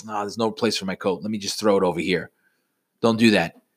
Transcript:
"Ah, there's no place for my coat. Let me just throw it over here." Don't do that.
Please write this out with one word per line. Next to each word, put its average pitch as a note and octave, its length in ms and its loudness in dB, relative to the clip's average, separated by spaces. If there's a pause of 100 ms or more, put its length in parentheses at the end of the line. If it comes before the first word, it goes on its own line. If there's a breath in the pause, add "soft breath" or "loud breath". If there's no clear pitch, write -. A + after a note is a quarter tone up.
"Ah, G#2+ 140 -6
there's G#2 160 -8
no A2+ 120 0
place G#2+ 280 0
for G2 80 -6
my F#2 100 -4
coat. F#2 260 -2
Let G#2 80 -6
me A2 80 -4
just G2 220 -8
throw G#2 180 4
it F#2+ 60 2
over F2 160 0
here." F2 320 -2 (680)
Don't A2+ 180 2
do A#2 120 6
that. E2+ 300 0 (140)